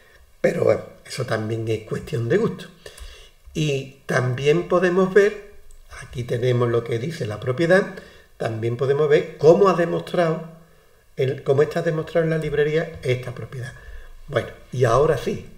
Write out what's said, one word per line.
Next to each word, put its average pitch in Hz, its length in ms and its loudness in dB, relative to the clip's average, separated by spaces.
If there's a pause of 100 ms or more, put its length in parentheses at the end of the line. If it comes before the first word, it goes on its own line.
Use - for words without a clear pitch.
(420)
pero - 220 0
bueno, 101 180 4 (240)
eso 127 220 -6
también 110 400 -4
es 110 140 -2
cuestión - 480 -6
de 170 80 4
gusto. - 280 -2 (880)
Y 143 540 -4
también 135 600 0
podemos 180 460 2
ver, 208 400 2 (480)
aquí - 220 -10
tenemos 120 460 0
lo 117 140 2
que 117 140 -4
dice 117 300 -6
la 107 120 -8
propiedad, 170 540 2 (440)
también 113 380 -4
podemos 139 320 0
ver 151 300 2
cómo 190 320 8
ha 175 60 4
demostrado, 165 760 -2 (680)
el, 131 280 -2
cómo 139 180 2
está 156 220 0
demostrado 160 400 -2
en 160 80 0
la 160 80 0
librería 151 640 -2
esta 123 320 -4
propiedad. 120 380 -12 (560)
Bueno, 117 180 -2 (240)
y 123 140 2
ahora 135 340 4
sí, - 380 -8